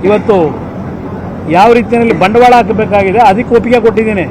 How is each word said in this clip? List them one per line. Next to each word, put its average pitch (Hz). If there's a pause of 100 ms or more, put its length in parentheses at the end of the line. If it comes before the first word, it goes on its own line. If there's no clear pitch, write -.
ಇವತ್ತು 185 (840)
ಯಾವ 196
ರೀತಿಯಲ್ಲಿ 233
ಬಂಡವಾಳ 233
ಹಾಕಬೇಕಾಗಿದೆ 202
ಅದಕ್ಕೆ 226
ಒಪ್ಪಿಗೆ 233
ಕೊಟ್ಟಿದ್ದೀನಿ. 214